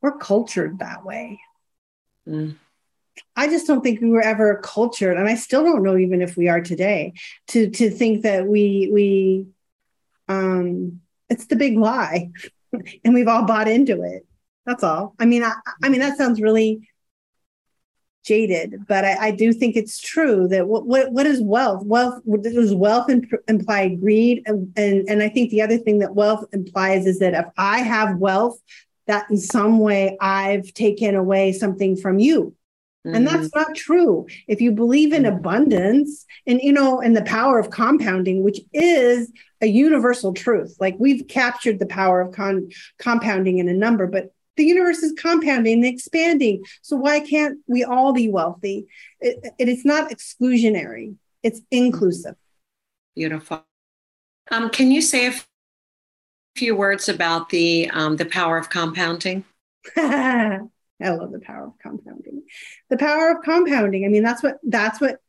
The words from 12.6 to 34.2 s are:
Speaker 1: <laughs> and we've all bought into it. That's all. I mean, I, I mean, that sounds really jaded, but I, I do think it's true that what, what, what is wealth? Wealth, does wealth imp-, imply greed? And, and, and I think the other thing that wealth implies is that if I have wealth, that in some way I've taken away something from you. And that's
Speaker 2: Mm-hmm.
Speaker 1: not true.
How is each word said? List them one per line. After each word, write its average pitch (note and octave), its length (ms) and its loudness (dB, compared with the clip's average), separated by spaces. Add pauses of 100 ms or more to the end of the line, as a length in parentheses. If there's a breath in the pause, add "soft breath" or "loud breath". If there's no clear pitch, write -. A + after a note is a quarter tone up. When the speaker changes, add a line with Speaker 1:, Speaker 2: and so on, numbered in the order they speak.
Speaker 1:
<laughs> - 340 -14
and A#3 100 6
we've B3 140 4
all A3+ 160 2
bought A3 240 0
into A3 340 2
it. F2+ 240 -10 (400)
That's B3 180 -4
all. F3+ 340 -4
I A3+ 60 -2
mean, A#3+ 200 4
I, A3+ 100 -2 (280)
I C4+ 60 0
mean, C4 120 2
that C#4 180 -2
sounds A#3+ 220 0
really A3 480 0 (1400)
jaded, G3+ 640 -2
but G3 180 0
I, G3 220 0
I G#3+ 60 0
do A3 200 4
think A3+ 240 0
it's A3 240 -6
true A3+ 480 0
that F#3 200 0
what, A3 180 -2
what, C4 260 0
what C#4 140 2
is C#4 160 2
wealth? G#3 420 0
Wealth, A#3+ 380 0 (200)
does A#3 320 2
wealth G#3 360 2
imp-, B3 220 2 (160)
imply G3+ 480 0
greed? A3+ 500 2
And, F#3+ 300 -4
and, G3 320 0
and G#3 140 2
I G#3+ 60 0
think A#3 220 0
the G#3+ 120 2
other A3 160 0
thing G#3+ 200 2
that G3 160 -2
wealth G#3 380 2
implies F#3+ 540 -2
is F#3 120 0
that F#3 160 2
if E3 120 -2 (100)
I G3 240 0
have G#3+ 380 0
wealth, G3 400 0 (500 loud breath)
that G#3 220 -2
in G#3 60 0
some G#3+ 440 2
way G3 400 2
I've G3 540 -2
taken G#3 420 0
away F#3+ 360 2
something F#3+ 440 -2
from F#3+ 240 0
you. D4 340 2 (500)
And A3 220 0
that's D#4+ 220 -2
Speaker 2:
Mm-hmm. D4+ 100 -2
Speaker 1:
not D#4 160 -2
true. D#4 520 2 (200 loud breath)